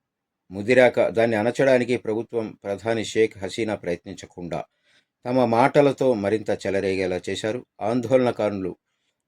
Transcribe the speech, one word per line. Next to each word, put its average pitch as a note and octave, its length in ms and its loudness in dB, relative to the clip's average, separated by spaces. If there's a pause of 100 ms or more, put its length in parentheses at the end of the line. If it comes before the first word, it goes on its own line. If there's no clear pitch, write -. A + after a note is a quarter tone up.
(500)
ముదిరాక A#2 580 4
దాన్ని A2 280 0
అణచడానికి B2 600 2
ప్రభుత్వం, A2 680 -6
ప్రధాని G2+ 400 -4
షేక్ A2 340 0
హసీనా G#2 360 -6
ప్రయత్నించకుండా F2 920 -10 (640)
తమ B2+ 180 2
మాటలతో C3 680 4
మరింత G2+ 360 -2
చెలరేగేలా F#2+ 800 -2
చేశారు. A2 380 -6 (140)
ఆందోళనకారులు A2 960 -2 (520)